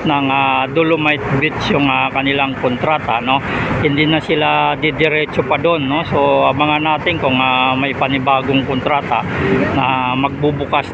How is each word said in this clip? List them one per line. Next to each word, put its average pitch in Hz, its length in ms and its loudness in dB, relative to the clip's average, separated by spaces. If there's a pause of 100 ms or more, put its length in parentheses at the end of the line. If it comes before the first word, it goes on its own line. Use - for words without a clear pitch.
ng, 143 240 0
ah, 135 400 0
Dolomite 156 540 0 (180)
Beach 156 320 -2
yung, 143 160 2
ah, 131 240 0
kanilang 139 480 0
kontrata, 127 560 0
no? 131 240 0 (400)
Hindi 151 240 2
na 156 160 2
sila 151 560 0
didiretso 151 640 0
pa 143 160 0
doon, 147 320 0
no? 156 160 -2
So, 143 400 2
abangan 151 400 2
natin 156 320 0
kung, 135 240 0
ah, 131 320 2
may 135 240 0
panibagong 135 640 0
kontrata 123 640 -2 (480)
na 127 400 0
magbubukas 143 800 -2